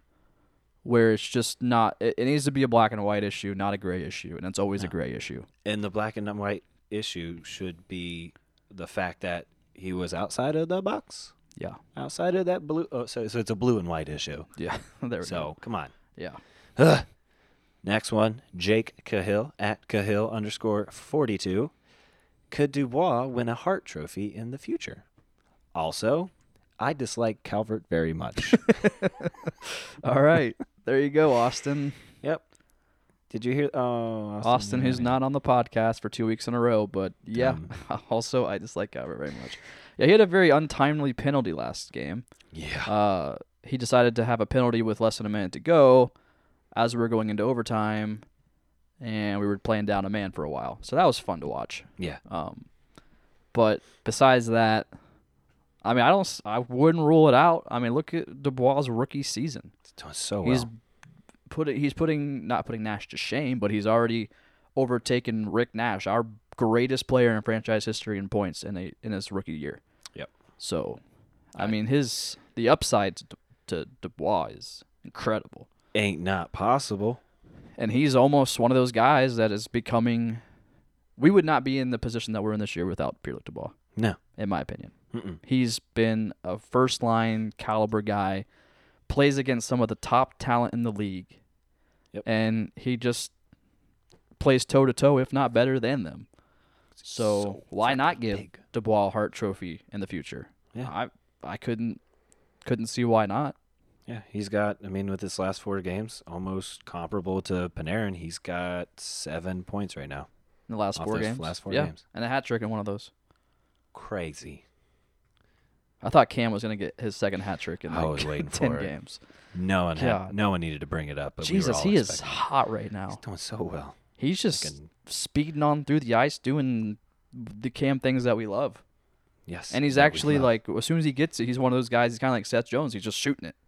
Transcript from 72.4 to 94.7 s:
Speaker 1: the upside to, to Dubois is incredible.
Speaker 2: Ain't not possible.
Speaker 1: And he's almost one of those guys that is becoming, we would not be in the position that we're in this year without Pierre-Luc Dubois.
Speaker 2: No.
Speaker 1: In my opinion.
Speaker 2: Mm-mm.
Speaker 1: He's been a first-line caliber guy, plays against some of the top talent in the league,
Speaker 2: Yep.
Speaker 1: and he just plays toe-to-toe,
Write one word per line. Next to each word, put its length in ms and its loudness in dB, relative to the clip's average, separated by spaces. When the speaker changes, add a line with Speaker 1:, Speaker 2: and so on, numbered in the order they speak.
Speaker 1:
the 140 2
upside 480 0
to, 80 -16
to 180 -6
Dubois 520 -2
is 300 -18
incredible. 640 -6
Speaker 2:
Ain't 280 0
not 320 -4
possible. 640 0
Speaker 1:
And 140 -2
he's 240 2
almost 440 6
one 120 4
of 40 4
those 180 4
guys 440 4
that 140 4
is 160 -4
becoming, 720 0
we 140 8
would 120 8
not 220 2
be 140 0
in 100 -2
the 100 -2
position 340 -4
that 100 -2
we're 100 0
in 80 -2
this 160 -4
year 80 0
without 380 -4
Pierre-Luc 220 -8
Dubois. 260 -10
Speaker 2:
No. 180 2
Speaker 1:
In 100 -4
my 140 -2
opinion. 300 -12
Speaker 2:
Mm-mm. 320 -8
Speaker 1:
He's 340 0
been 540 0
a 140 -4
first-line 1000 0
caliber 440 0
guy, 440 -2
plays 280 4
against 300 -2
some 140 2
of 80 2
the 60 -2
top 440 0
talent 340 0
in 100 -2
the 80 -2
league, 480 -8
Speaker 2:
Yep. 120 -10
Speaker 1:
and 520 0
he 180 -2
just 360 -2
plays 240 6
toe-to-toe, 540 6